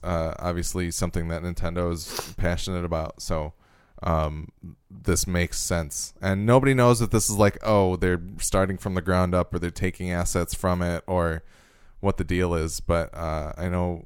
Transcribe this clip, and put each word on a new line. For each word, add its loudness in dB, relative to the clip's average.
uh, -2
obviously -2
something -2
that -4
Nintendo -2
is -8
passionate -2
about. -4
So, -4
um, -2
this -2
makes 0
sense. -4
And 2
nobody 6
knows 6
that 0
this 4
is -2
like, 6
oh, 2
they're 2
starting 0
from -4
the 0
ground 4
up 0
or -2
they're -2
taking -4
assets 0
from 0
it -2
or 0
what 0
the 0
deal 2
is, -2
but, 0
uh, -4
I -2
know -2